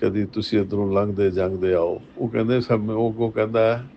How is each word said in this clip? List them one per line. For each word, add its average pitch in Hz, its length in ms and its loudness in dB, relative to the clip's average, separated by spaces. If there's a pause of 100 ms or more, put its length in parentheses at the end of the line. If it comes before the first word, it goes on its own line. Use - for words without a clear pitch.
ਕਦੀ 104 240 0
ਤੁਸੀਂ 107 340 -2
ਇੱਧਰੋਂ 101 340 0
ਲੰਘਦੇ 98 380 2
ਜੰਘਦੇ 92 420 0
ਆਓ।" 87 280 0 (160)
ਉਹ 123 100 -2
ਕਹਿੰਦੇ, 117 340 0
ਸਭ, 120 280 0
ਉਹ 110 220 0
ਅੱਗੋਂ 113 200 -2
ਕਹਿੰਦਾ 113 460 2
ਹੈ, 123 80 -10 (120)